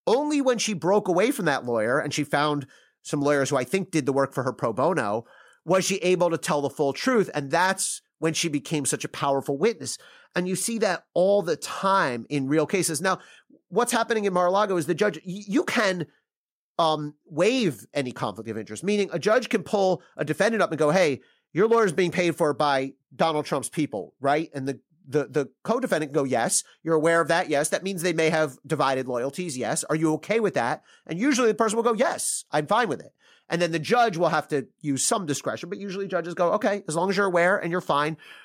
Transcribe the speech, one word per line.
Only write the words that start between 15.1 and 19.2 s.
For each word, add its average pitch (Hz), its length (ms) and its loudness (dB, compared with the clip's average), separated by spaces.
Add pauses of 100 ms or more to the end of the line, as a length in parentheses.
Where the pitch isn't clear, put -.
y-, 190 220 -10
you 247 160 0
can, 190 420 0 (720)
um, 156 360 0 (100)
waive 185 680 0
any 127 200 -4
conflict 110 360 -6
of 107 80 -8
interest, 107 280 -10
meaning 202 280 0
a 170 60 -4
judge 214 300 2